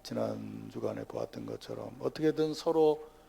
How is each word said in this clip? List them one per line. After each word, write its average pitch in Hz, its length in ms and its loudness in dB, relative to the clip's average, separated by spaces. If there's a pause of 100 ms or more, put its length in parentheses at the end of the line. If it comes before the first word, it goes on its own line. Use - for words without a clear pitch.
지난 110 720 -4
주간에 113 320 -4
보았던 117 420 -6
것처럼 113 540 -8
어떻게든 156 540 2
서로 156 540 4 (220)